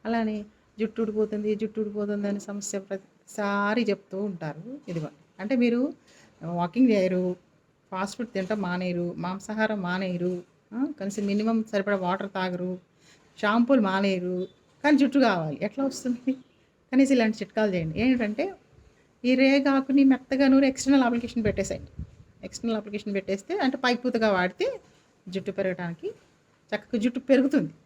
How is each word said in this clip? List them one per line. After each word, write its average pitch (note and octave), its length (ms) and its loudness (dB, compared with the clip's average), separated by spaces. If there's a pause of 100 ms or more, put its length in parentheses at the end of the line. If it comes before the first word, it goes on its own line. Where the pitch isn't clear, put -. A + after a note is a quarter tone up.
అలానే A3 320 -2 (400)
జుట్టు A3 240 -4
ఊడిపోతుంది, G#3+ 540 -2
జుట్టు G#3+ 240 -6
ఊడిపోతుంది G#3 480 -4
అనే G3+ 120 -2
సమస్య G3+ 400 -8
ప్రతిసారి G3+ 1040 -4
చెప్తూ G3 400 -4
ఉంటారు. E3 400 -8 (240)
ఇదిగోండి, E3 320 -8 (200)
అంటే G#3+ 160 -4
మీరు A#3+ 240 2 (640)
వాకింగ్ F3 480 2
చేయరు, F#3 380 2 (640)
ఫాస్ట్ G3 260 -6
ఫుడ్ A#3 160 -8
తినటం F#3+ 280 -4
మానేయరు, F3+ 440 -2 (120)
మాంసాహారం G#3 640 -4
మానేయరు, F3+ 520 -2 (400)
ఆ, A#3 60 -6 (120)
కనీసం G3+ 340 -6
మినిమం G#3+ 380 0
సరిపడా G3+ 340 -2
వాటర్ F#3+ 320 -2
తాగరు, F#3 420 -4 (680)
షాంపూలు A#3 420 4
మానేయరు, F#3+ 540 0 (480)
కానీ C#4+ 140 6
జుట్టు C#4 220 4
కావాలి, E3+ 420 2
ఎట్లా G#3+ 240 -4
వస్తుంది? C4 480 -4 (580)
కనీసం C4+ 240 6
ఇలాంటి A3 220 2
చిట్కాలు G#3 360 -2
చేయండి. D#3+ 260 -2
ఏంటంటే, A#3+ 480 0 (760)
ఈ B3 120 4
రేగాకుని C4+ 680 4
మెత్తగా C4+ 440 4
నూరి C4+ 200 6
ఎక్స్టర్నల్ C4+ 360 4
అప్లికేషన్ A#3 400 -2
పెట్టేసేయండి. - 480 -2 (520)
ఎక్స్టర్నల్ A3 340 -4
అప్లికేషన్ G#3 360 -8
పెట్టేస్తే, G3 440 -4
అంటే C4+ 200 0
పై B3 180 2
పూతగా A#3+ 360 0
వాడితే F#3 360 0 (600)
జుట్టు F#3 240 -6
పెరగడానికి F#3 580 -6 (640)
చక్కగా G#3+ 300 -4
జుట్టు B3 180 -2
పెరుగుతుంది. C4 540 2 (120)